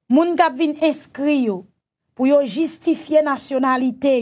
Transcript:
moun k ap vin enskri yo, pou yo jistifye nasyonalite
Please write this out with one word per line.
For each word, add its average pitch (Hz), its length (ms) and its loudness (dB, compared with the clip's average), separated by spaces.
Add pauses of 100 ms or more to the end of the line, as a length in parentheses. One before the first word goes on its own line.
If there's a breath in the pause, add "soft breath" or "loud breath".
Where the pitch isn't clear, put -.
(120)
moun 339 240 4
k 339 80 4
ap 262 140 -2
vin 302 160 0 (100)
enskri 294 640 -2
yo, 190 160 -4 (500)
pou 262 160 0
yo 285 160 4
jistifye 302 800 -2
nasyonalite 262 960 -2